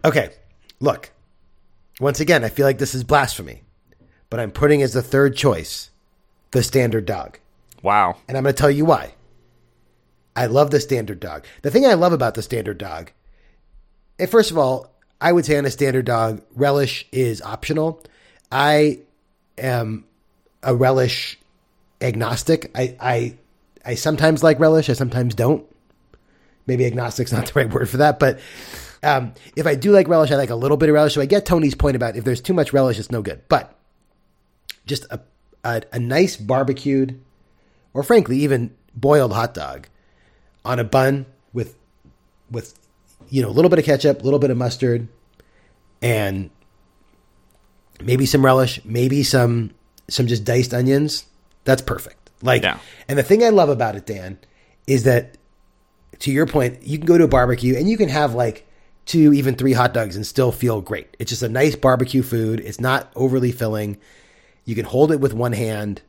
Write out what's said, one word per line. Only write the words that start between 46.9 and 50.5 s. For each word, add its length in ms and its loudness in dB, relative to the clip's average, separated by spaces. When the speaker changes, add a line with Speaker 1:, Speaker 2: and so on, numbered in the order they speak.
Speaker 1:
maybe 240 0
some 180 2
relish, 400 4
maybe 380 0
some, 480 0
some 180 -2
just 180 -2
diced 300 -2